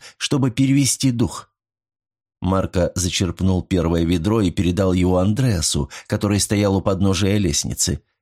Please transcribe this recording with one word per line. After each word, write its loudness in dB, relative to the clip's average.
чтобы 0
перевести 2
дух». -4
Марко 0
зачерпнул 0
первое 0
ведро 0
и 0
передал 0
его 2
Андреасу, 0
который 0
стоял 0
у 2
подножия 0
лестницы. -2